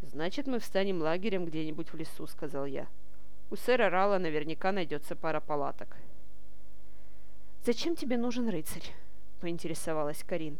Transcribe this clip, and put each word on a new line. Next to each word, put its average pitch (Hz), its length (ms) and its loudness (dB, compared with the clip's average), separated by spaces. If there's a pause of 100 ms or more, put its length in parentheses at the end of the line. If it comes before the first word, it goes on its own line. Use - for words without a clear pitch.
«Значит, 185 460 0
мы 247 120 0
встанем 196 420 0
лагерем 185 440 0
где-нибудь 156 460 0
в 165 60 -2
лесу», 160 300 -2
сказал 139 380 0
я. 139 220 0 (640)
«У 202 60 0
сэра 240 320 2
Рала 190 300 2
наверняка 160 520 0
найдётся 170 460 0
пара 156 240 0
палаток». 143 560 0 (1700)
«Зачем 320 300 2
тебе 254 220 0
нужен 240 320 2
рыцарь?» 165 440 0 (460)
поинтересовалась 160 840 0
Карин. 156 360 0